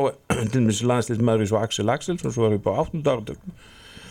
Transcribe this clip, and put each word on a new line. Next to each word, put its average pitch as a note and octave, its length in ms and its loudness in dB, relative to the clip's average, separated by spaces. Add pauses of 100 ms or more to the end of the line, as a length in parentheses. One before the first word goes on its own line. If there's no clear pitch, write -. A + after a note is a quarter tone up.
er - 400 -2
<clears throat> - 0 -
til B2+ 120 2
dæmis G#2+ 200 2
landsliðsmaður A2+ 640 2
eins G2 80 -2
og G#2 100 2
Axel A2 260 -2
Axelsson, C#3+ 440 -2
svo A#2 160 -2
var G#2 80 4
upp G#2 80 -8
á G2 160 2
áttunda D3+ 320 0
áratugnum. A#2 400 -8 (580)